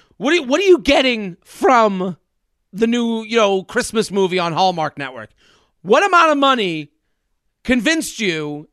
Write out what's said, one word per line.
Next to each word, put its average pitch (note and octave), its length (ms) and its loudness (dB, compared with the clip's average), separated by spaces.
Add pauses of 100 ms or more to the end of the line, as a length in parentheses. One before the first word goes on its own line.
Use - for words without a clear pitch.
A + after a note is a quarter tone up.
(180)
what C4 160 0
are, F4 100 0
what C4+ 180 0
are G4+ 40 -2
you F4+ 140 6
getting A3+ 640 0
from G3 720 0 (560)
the G#3+ 160 -2
new, A#3 360 -2
you A3 120 -8
know, G3 280 2
Christmas A3 480 -4
movie F#3 280 0
on E3+ 140 -4
Hallmark E3+ 440 -2
Network? C3 320 -12 (520)
What B3 240 4
amount E4+ 260 4
of C#4+ 60 0
money G#3 520 -2 (760)
convinced B3+ 560 -2
you D#3 540 -6